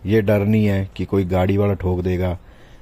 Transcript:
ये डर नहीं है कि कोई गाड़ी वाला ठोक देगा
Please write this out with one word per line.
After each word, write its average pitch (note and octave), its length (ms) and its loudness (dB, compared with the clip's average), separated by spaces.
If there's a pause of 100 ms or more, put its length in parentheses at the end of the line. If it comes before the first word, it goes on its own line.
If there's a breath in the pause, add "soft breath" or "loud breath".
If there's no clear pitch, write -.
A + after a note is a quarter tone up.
ये A2 160 4
डर G#2 180 2
नहीं G#2+ 260 2
है G2 300 -2
कि F#2 80 -6
कोई G2 220 0
गाड़ी F#2 300 0
वाला G2+ 180 0
ठोक F#2 260 -4
देगा F2+ 360 -2 (440 loud breath)